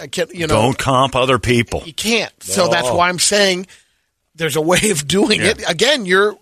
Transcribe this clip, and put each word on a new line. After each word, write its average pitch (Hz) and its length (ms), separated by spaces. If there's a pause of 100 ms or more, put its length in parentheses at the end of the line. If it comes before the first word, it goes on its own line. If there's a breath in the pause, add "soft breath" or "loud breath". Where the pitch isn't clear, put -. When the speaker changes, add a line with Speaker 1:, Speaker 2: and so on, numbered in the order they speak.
Speaker 1:
I 160 60
can't, 165 280
you 170 120
know. 156 80
Speaker 2:
Don't 113 240
comp 131 360
other 127 240
people. 117 460
Speaker 1:
You 156 80
can't. 214 400 (100)
So 185 240
Speaker 2:
No. - 60
Speaker 1:
that's 170 160
why 175 220
I'm 180 80
saying 190 480 (680 soft breath)
there's 156 220
a 160 60
way 180 280
of 147 160
doing 196 360
Speaker 2:
Yeah. 180 60
Speaker 1:
it. 214 200
Again, 208 380
you're, 196 360